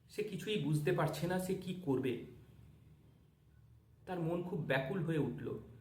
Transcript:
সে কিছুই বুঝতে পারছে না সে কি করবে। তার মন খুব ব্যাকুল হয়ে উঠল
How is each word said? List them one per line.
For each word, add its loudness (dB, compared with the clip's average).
সে -4
কিছুই -2
বুঝতে 2
পারছে 2
না 2
সে 0
কি -6
করবে। 2
তার -2
মন 2
খুব -2
ব্যাকুল 2
হয়ে 2
উঠল 0